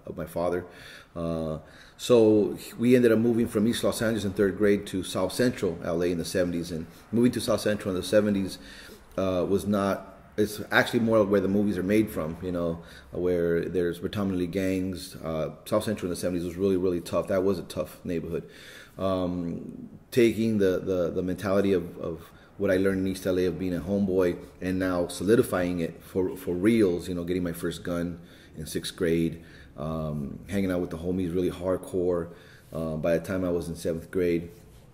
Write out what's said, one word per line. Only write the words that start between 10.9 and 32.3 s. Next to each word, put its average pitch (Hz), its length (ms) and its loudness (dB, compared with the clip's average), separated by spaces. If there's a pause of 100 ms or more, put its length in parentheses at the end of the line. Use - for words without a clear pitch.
more 113 220 4
where 98 180 4
the 95 80 0
movies 101 280 2
are 90 60 -2
made 104 260 2
from, 82 320 -6
you 90 120 -4
know, 85 280 -4 (300)
where 85 540 0
there's 85 340 -2
predominantly 92 480 -2
gangs. 92 720 -2
Uh, 78 340 -4 (140)
South 107 180 0
Central 104 240 -2
in - 20 -2
the 87 60 -2
seventies 87 300 -2
was 87 100 -6
really, 95 220 2
really 90 240 2
tough. 85 260 -2
That 95 160 2
was 95 160 0
a 78 40 -10
tough - 400 -8
neighborhood. 82 460 -4 (480)
Um, 90 920 -4 (220)
taking 113 460 4
the, 95 220 4
the, 90 320 0
the 90 120 -2
mentality 98 500 0
of, 85 240 -2
of 82 320 -8 (280)
what 98 120 0
I 95 80 4
learned 95 220 2
in 95 80 0
East 92 180 -6
L 92 140 2
A 90 60 2
of 85 120 -2
being 90 160 -2
a 85 60 -2
homeboy 92 580 2 (220)
and 92 200 -2
now 90 280 0
solidifying 90 720 2
it - 240 -4
for, 92 320 -2
for - 180 -6
reals, 92 540 4
you 92 80 -4
know, 87 80 -4
getting 90 180 -2
my 85 120 -2
first 85 300 -6
gun 87 360 -4 (380)
in 80 80 -10
sixth - 300 -6
grade, 82 480 0 (340)
um, 76 640 -6 (100)
hanging 98 220 0
out 87 100 0
with 87 80 -4
the 85 80 -8
homies 90 360 -2
really 90 160 2
hardcore, 87 800 -2 (460)